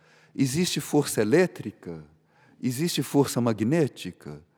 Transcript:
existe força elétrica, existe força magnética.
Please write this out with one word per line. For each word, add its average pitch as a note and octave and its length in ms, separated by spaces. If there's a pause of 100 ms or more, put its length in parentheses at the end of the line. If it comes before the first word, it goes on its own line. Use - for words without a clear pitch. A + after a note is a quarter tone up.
(340)
existe D3 460
força C#3 400
elétrica, G#2+ 840 (580)
existe C#3 400
força C#3 380
magnética. A2+ 1000 (160)